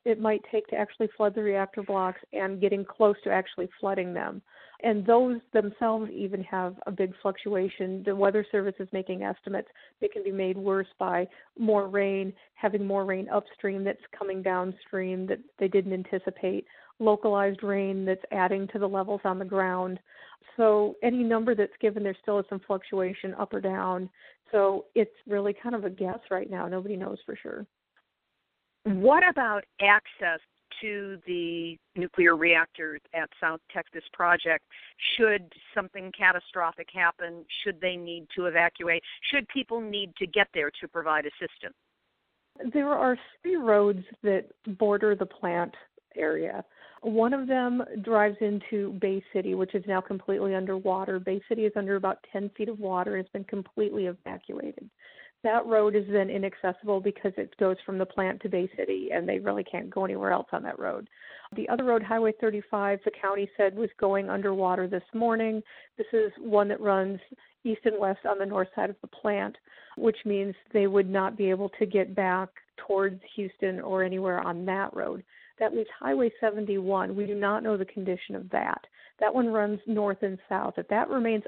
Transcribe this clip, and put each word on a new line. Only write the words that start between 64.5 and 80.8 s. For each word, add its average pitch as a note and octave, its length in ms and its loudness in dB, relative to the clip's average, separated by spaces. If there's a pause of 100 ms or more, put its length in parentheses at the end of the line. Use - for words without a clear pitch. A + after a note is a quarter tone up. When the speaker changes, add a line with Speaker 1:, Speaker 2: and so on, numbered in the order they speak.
Speaker 1:
this F#3 140 -4 (140)
morning. A3+ 480 0 (340)
This - 160 -2
is G#3+ 240 2
one G#3 300 4
that G3+ 120 -2
runs G3 400 2 (440)
east A3 220 -2
and A3 140 2
west F#3+ 200 0 (100)
on G3+ 80 0
the G3 80 -2
north G3 300 0
side G3+ 160 0
of G3 100 -10
the - 60 -14
plant, G#3 480 -2 (420)
which A3 260 2
means G3+ 300 -2 (180)
they G3+ 140 4
would G3 240 4
not G3 260 0
be G3+ 140 2
able F#3+ 200 0 (100)
to A3 80 2
get F#3+ 260 2
back F#3+ 360 0 (360)
towards G3 340 0 (160)
Houston F#3+ 460 -4
or F#3+ 220 0
anywhere F#3 380 -2
on F3 240 -4
that G3 300 -2
road. - 280 -6 (360)
That A3 140 2
leaves A3 160 -2 (100)
Highway C4 400 0
seventy-one. G3 760 -2
We G3+ 100 -2
do G#3 100 -4
not G3+ 280 0
know G#3+ 140 0
the F#3+ 80 -2
condition F#3+ 500 -6
of F#3 160 -10
that. - 320 -2 (360)
That G#3+ 140 2
one A#3+ 140 2
runs G#3 400 0
north G#3 340 0
and F#3+ 160 -2 (100)
south. - 300 -4
If - 120 -6